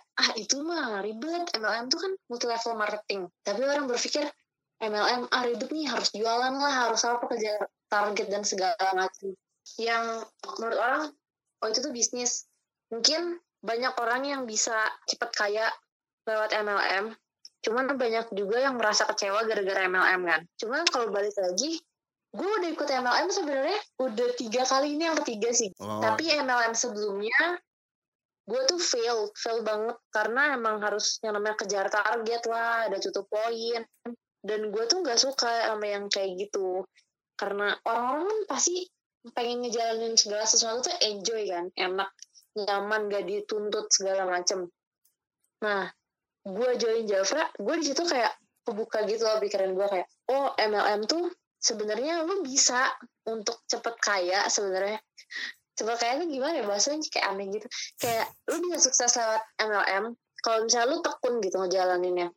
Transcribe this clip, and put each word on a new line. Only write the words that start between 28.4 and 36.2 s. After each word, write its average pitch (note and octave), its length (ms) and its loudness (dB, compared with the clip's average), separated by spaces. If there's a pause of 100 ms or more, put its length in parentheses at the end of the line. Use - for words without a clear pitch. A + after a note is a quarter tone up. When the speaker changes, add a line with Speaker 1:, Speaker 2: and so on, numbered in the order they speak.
Speaker 1:
gue A3 160 -4
tuh E4+ 160 2
fail, A#3 560 0
fail A3+ 320 -2
banget. A3 400 -2
Karena B3 480 2
emang A3 240 0
harus G#3 400 0
yang G#3 160 -2
namanya G#3+ 240 -2
kejar G3+ 320 0
target A3+ 560 0
lah, A3+ 400 0
ada G3 160 -2
tutup G3 240 -4
poin. A3+ 560 -2 (560)
Dan G#3+ 320 -4
gue A3 160 0
tuh F#4 160 0
nggak A#3+ 160 0
suka A#3 480 0
sama G#3+ 160 -2
yang G3+ 240 -4
kayak F#3+ 320 -2